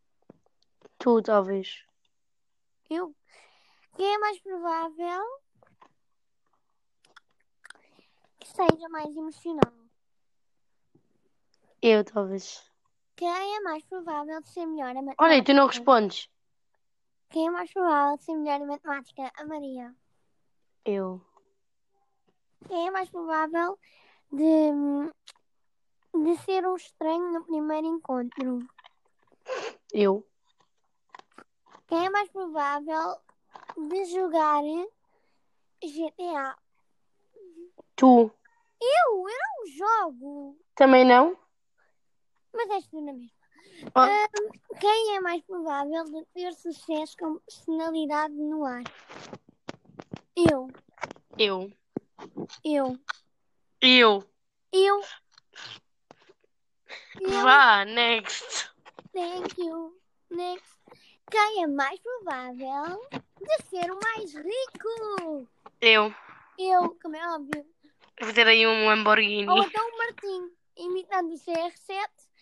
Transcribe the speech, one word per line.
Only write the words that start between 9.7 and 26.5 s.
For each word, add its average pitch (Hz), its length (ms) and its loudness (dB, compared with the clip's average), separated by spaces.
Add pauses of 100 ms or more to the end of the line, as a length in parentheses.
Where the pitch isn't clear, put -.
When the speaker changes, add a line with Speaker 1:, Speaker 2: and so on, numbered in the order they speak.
Speaker 1:
Eu, 214 240 4
talvez. 196 580 -8 (540)
Speaker 2:
Quem 349 120 -6 (280)
é 427 40 -8
mais 320 240 -8
provável 320 580 -10
de - 60 -20
ser 339 180 -10
melhor 285 300 -8
a 262 40 -8 (220)
Speaker 1:
Olha, 320 140 8
e 254 80 6
tu 277 80 4
não 277 140 8
Speaker 2:
matemática? 262 120 0
Speaker 1:
respondes. 233 500 4 (1000)
Speaker 2:
Quem 320 180 0
é - 20 -2
mais 349 220 -6
provável 294 440 2
de - 80 -14
ser 330 120 -8
melhor 294 240 -2
em 285 60 -10
matemática? 277 680 -10
A 302 80 -14
Maria. 269 500 -12 (880)
Speaker 1:
Eu. 190 360 -6 (1500)
Speaker 2:
Quem 349 220 -6
é - 20 -8
mais 381 200 -6
provável 330 680 -4 (540)
de, 311 400 4 (1500)
de 330 200 2
ser 381 220 -2